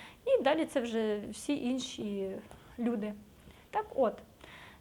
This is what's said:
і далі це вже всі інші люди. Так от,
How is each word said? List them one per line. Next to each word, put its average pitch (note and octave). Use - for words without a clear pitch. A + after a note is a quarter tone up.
і A#4+
далі D4+
це -
вже A3
всі C#4+
інші G#3
люди. G#3+
Так G#4+
от, B3+